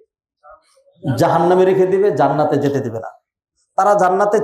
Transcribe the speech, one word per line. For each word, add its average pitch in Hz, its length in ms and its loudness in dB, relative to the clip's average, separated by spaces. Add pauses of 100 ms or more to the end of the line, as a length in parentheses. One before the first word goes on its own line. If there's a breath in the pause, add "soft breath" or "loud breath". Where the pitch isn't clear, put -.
(1160)
জাহান্নামে 170 480 2
রেখে 185 220 2
দিবে, 196 240 0
জান্নাতে 147 460 0
যেতে 139 240 -2
দিবে 113 180 -8
না। - 100 -14 (680)
তারা 196 180 2
জান্নাতে 202 500 0